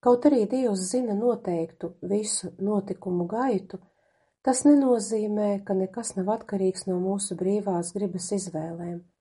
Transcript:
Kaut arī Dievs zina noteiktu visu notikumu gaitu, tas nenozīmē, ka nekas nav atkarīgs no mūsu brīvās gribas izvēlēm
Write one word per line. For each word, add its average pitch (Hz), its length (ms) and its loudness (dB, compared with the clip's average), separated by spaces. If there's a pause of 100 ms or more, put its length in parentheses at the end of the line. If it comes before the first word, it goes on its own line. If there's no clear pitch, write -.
Kaut 247 220 6
arī 262 200 6
Dievs 214 420 0
zina 240 300 -2
noteiktu 180 800 -2
visu 202 560 -4
notikumu 190 720 -2
gaitu, 214 540 -2 (640)
tas 262 180 2
nenozīmē, 220 880 4 (140)
ka 202 100 -2
nekas 190 420 -2
nav 190 160 -2
atkarīgs 190 560 -2
no 185 140 0
mūsu 190 340 -2
brīvās 185 560 -2
gribas 185 400 -4
izvēlēm 170 680 -6 (220)